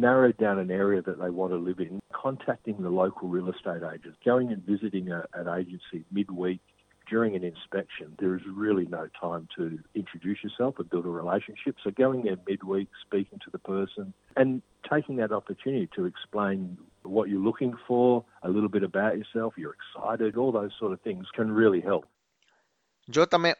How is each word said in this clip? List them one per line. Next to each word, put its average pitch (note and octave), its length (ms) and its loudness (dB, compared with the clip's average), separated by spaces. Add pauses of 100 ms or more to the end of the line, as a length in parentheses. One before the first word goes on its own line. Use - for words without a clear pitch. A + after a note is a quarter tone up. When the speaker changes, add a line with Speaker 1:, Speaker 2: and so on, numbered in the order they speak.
Speaker 1:
narrowed B2 340 6
down G2+ 220 2
an F#2 120 -2
area G2 300 2
that F2+ 180 -6
they F2+ 100 -4
want F2+ 240 -2
to F2 60 0
live F2+ 200 -4
in, F2+ 200 -6 (160)
contacting C3 640 -6
the F2+ 160 -2
local F#2 360 0
real F2+ 200 -2
estate E2+ 340 -6
agent, D#2+ 320 -12 (100)
going B2 220 4
and G2+ 180 -4
visiting G2 460 -2
a, E2+ 80 -4 (140)
an F2 140 -8 (120)
agency F2+ 400 -10 (120)
midweek F#2 500 -2 (460)
during A2+ 280 2
an F2+ 80 -4
inspection, - 640 -8 (100)
there F#2 180 0
is F2 80 -6 (200)
really G2 240 2
no E2 160 -6 (180)
time E2+ 220 -4 (120)
to F#2 80 -4 (320)
introduce G#2 480 -6
yourself B2 360 -2
and E2+ 100 -8
build F2 160 -2
a E2+ 160 -4
relationship. G2+ 640 -4
So G#2 80 -4
going C3 320 2
there F#2+ 240 -2
midweek, G2 420 -2 (160)
speaking G2 340 -4
to - 120 -18
the - 120 -10 (100)
person G2 320 -4 (300)
and C3 280 2 (300)
taking D3 240 0
that G#2+ 140 0
opportunity G#2+ 560 -2
to - 180 -4
explain G2 540 -2 (460)
what G2 240 2
you're G2 200 2
looking B2 260 0 (120)
for, B2 180 6 (380)
a F2+ 60 -2
little G#2 280 2
bit G2 60 2
about F#2+ 320 2
yourself, A2+ 420 -4
you're D2+ 200 -10
excited, A2 580 -2
all B2+ 160 2
those G#2 280 0
sort G2+ 140 0
of F2+ 80 -8
things F#2+ 240 -6 (120)
can A2 160 0
really G#2 380 8
help. E2+ 140 0 (1040)
Speaker 2:
જો D#3 160 6
તમે E3+ 340 4